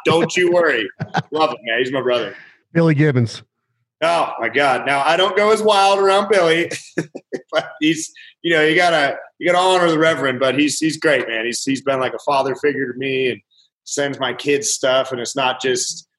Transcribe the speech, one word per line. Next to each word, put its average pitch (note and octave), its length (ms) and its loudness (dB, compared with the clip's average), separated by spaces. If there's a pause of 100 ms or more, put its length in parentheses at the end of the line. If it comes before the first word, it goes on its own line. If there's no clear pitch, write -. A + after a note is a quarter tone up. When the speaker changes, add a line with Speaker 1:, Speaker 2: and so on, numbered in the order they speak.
Speaker 1:
Don't D#3+ 320 2
you F3 140 2
worry." C#3+ 380 2 (200)
Speaker 2:
<laughs> - 220 -6
Speaker 1:
Love D#3 200 2
him, A#2+ 120 -8
man. A2+ 160 -2
He's C3 120 -2
my C3+ 100 -4
brother. A#2+ 340 -2 (360)
Speaker 2:
Billy E3 220 2
Gibbons. C3+ 500 0 (580)
Speaker 1:
Oh E3 380 0
my A2+ 100 -4
God. C3 360 0
Now, C#3 160 0
I D#3 160 2
don't F#3+ 200 0
go G#3 140 4
as G#3+ 100 2
wild G3 380 4
around G3 300 2
Billy, E3+ 400 2 (460)
<laughs> - 360 -14
but E3 280 -2
he's, D#3 320 -2 (300)
you E3+ 120 -2
know, D#3 80 4
you D#3 140 2
gotta, E3 420 2 (220)
you E3+ 120 0
gotta F3+ 120 2
honor F3+ 260 2
the D#3 100 2
Reverend, C#3 400 0
but C3 200 0
he's, D3 180 0
he's D3+ 200 -2
great, C#3 300 0
man. A2+ 180 -4
He's, A#2+ 180 -6
he's C3+ 180 -4
been C3+ 200 -2
like A#2+ 120 -4
a A2+ 60 -10
father C3+ 360 0
figure C3+ 360 -4
to A#2+ 60 -14
me C3 320 -2
and G#2+ 120 -6 (440)
sends C#3 340 -4
my B2 140 -4
kids C#3+ 360 -2
stuff. C3 440 0
And A#2+ 80 -6
it's - 160 -8
not B2+ 240 -2
just - 580 -4